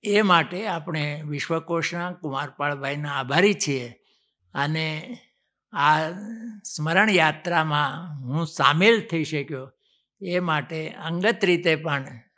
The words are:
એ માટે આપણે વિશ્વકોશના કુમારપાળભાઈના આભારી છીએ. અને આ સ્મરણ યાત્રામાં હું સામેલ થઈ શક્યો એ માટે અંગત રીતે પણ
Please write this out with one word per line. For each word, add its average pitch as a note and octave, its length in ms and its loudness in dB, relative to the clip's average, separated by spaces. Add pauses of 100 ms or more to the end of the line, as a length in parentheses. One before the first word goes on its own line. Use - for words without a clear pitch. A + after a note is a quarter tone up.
એ G#3 180 4
માટે F#3 460 4
આપણે D#3 580 -4
વિશ્વકોશના E3 840 -4
કુમારપાળભાઈના C#3+ 1080 -4
આભારી D#3 340 4
છીએ. C3 460 -4 (540)
અને D#3 640 -4 (540)
આ D#3 260 4 (800)
સ્મરણ E3+ 340 2
યાત્રામાં D#3 1120 2
હું D3+ 240 -2
સામેલ D#3 600 4
થઈ E3 160 -2
શક્યો C#3 480 -6 (500)
એ F3+ 180 -2
માટે D#3+ 500 -2
અંગત F#3 560 -2
રીતે F3 300 4
પણ D3 320 -4 (300)